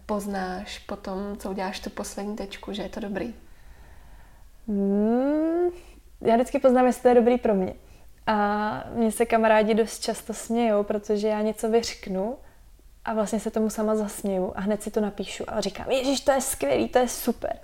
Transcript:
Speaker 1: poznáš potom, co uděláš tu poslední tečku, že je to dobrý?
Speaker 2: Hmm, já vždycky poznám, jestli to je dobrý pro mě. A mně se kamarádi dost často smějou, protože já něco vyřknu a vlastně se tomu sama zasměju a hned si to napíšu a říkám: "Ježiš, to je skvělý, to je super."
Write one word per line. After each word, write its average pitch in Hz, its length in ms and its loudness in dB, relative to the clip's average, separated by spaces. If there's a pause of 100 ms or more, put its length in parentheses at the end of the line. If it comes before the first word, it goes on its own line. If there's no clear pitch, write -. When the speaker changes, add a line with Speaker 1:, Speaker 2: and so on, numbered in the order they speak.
Speaker 1:
poznáš 196 720 -6
potom, 196 400 -10 (200)
co - 120 -8
uděláš 190 300 -6
tu - 100 -10
poslední 208 460 -8
tečku, 196 360 -10
že 208 100 -6
je 202 60 -6
to 214 120 -10
dobrý? 220 340 -6 (1300)
Speaker 2:
Hmm, 247 1000 2 (520)
já 226 140 4
vždycky 247 240 2
poznám, 254 280 6
jestli 240 160 2
to 247 60 6
je 247 60 8
dobrý 240 240 6
pro 220 160 2
mě. 185 200 0 (520)
A 214 580 0 (100)
mně 226 180 2
se 233 140 0
kamarádi 220 480 4
dost 214 280 0
často 220 320 -6
smějou, 226 480 2
protože 208 460 -2
já 214 140 0
něco 220 280 -2
vyřknu 220 640 -2 (680)
a 226 100 -4
vlastně 214 260 0
se 226 100 -4
tomu 220 200 0
sama 214 260 0
zasměju 202 600 -2
a - 40 -6
hned 202 220 -2
si 220 80 -8
to 220 100 0
napíšu 202 480 -6
a 220 120 -4
říkám: - 300 -6
"Ježiš, 262 300 0
to - 120 4
je 269 80 4
skvělý, 254 480 0
to 254 100 2
je 247 100 4
super." - 560 -4